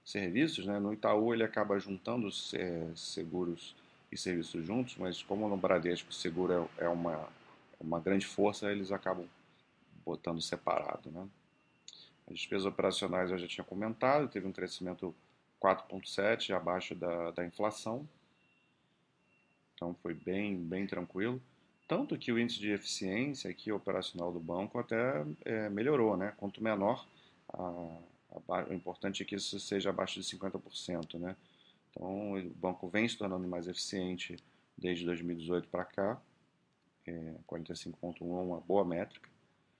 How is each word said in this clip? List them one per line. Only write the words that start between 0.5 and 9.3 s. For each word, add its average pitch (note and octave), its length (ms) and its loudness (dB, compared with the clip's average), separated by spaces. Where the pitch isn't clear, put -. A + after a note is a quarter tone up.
né? G2+ 160 0
No G#2 140 0
Itaú A2 400 4
ele A2+ 100 4
acaba G#2 340 2
juntando, G2+ 500 -2
é, E2+ 420 -2
seguros E2 800 -4
e - 60 -8
serviços E2+ 500 -2
juntos, B2 300 0
mas F2+ 260 -4
como G#2 260 0
no G2+ 80 2
Bradesco F2 520 4
o - 60 -8
seguro F2 640 2
é, F2 80 2
é - 20 6
uma, E2+ 400 0
uma E2 220 0
grande F#2+ 240 4
força, G2+ 480 2
eles G2 180 -2
acabam F#2 380 -2